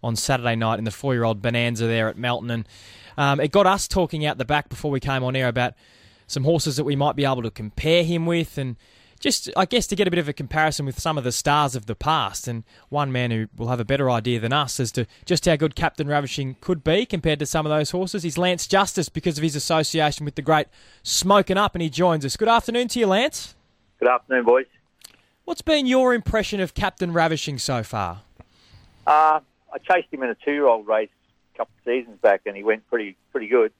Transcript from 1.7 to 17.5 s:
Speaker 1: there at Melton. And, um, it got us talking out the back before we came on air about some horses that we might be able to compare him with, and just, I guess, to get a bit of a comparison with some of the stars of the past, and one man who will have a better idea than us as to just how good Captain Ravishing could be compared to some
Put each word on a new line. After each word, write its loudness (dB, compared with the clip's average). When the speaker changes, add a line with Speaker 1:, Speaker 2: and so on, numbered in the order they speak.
Speaker 1:
there 0
at -12
Melton. -4
And, -6
um, 2
it 0
got 6
us 2
talking -2
out -2
the -4
back -2
before -6
we -2
came -2
on -2
air 0
about -2
some -4
horses 0
that -2
we -2
might 0
be 0
able 0
to -4
compare 0
him -2
with, -2
and -6
just, -2
I 2
guess, -2
to -4
get 2
a 0
bit 0
of -4
a -6
comparison -2
with -8
some -2
of -6
the 0
stars 0
of -8
the -6
past, -2
and -6
one -2
man -2
who -2
will -6
have -2
a -2
better 0
idea 0
than -2
us -2
as -2
to -2
just 0
how 4
good 0
Captain -2
Ravishing -4
could -4
be 2
compared -2
to -2
some -2